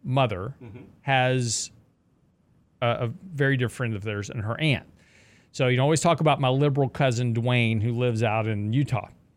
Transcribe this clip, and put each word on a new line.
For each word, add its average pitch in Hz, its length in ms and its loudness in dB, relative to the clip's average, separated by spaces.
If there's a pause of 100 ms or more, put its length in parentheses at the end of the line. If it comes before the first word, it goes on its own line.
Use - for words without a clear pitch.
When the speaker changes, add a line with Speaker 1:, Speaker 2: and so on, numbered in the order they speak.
Speaker 1:
mother 127 600 -2
Speaker 2:
Mm-hmm. 110 180 -18 (220)
Speaker 1:
has 127 680 0 (1080)
a, 123 60 0
a 117 240 0 (240)
very 139 240 2
dear 123 100 0
friend 113 260 -4
of 95 80 -8
theirs 104 280 -6
and 120 100 -6
her 107 180 -4
aunt. 147 280 0 (680)
So 135 160 0
you 127 80 2
can 127 60 2
always 147 180 4
talk 170 200 2
about 151 200 2
my 135 80 2
liberal 135 400 2
cousin 123 460 0
Dwayne, 117 480 2
who 120 100 0
lives 117 300 0
out 110 240 0
in 104 260 -2
Utah 131 360 0 (280)